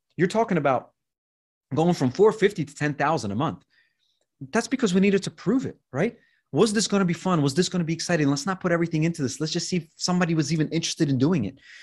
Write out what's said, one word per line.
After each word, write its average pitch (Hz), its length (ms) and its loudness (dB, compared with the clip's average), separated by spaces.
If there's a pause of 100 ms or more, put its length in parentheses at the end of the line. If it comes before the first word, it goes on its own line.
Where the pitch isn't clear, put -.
(160)
you're 180 120 2
talking 214 300 0
about 135 320 0 (840)
going 165 200 4
from 135 160 0
four 208 220 6
fifty 202 320 0
to - 100 -12
ten 147 200 -2
thousand 143 360 -2
a 98 60 -4
month. 120 280 -2 (880)
That's 226 180 -2
because 220 240 -2
we 190 80 4
needed 196 220 2
to 170 80 -8
prove 240 360 -2
it, - 120 -12 (140)
right? 180 240 -2 (340)
Was 208 220 2
this 208 160 0
gonna 196 160 2
be 170 100 0
fun? 175 280 0
Was 139 120 2
this 180 140 2
gonna 180 160 -4
be 160 100 -4
exciting? 156 340 0
Let's 139 180 -2
not 190 140 -4
put 175 120 -2
everything 165 320 0
into 165 180 -2
this. 127 180 -4
Let's 156 120 -4
just 170 160 -4
see 180 80 -2
if 160 180 -6
somebody 180 400 0
was 156 180 0
even 156 180 0
interested 160 380 -2
in 135 80 2
doing 139 280 2
it. 92 140 -8 (240)